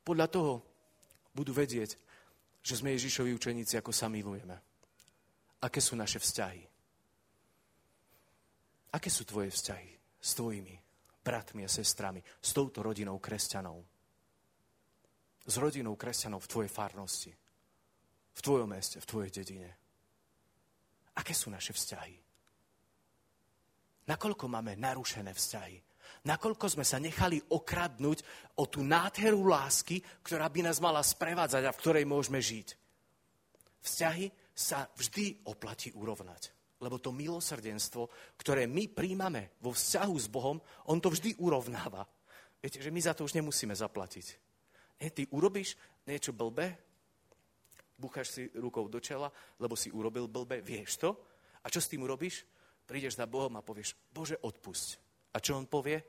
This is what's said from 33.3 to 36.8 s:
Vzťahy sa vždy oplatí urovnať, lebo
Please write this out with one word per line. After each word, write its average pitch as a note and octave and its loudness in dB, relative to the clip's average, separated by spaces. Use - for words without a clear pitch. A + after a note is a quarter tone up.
Vzťahy E3+ 0
sa - 0
vždy G3+ -2
oplatí G#2+ -8
urovnať, G2+ -8
lebo B2 -6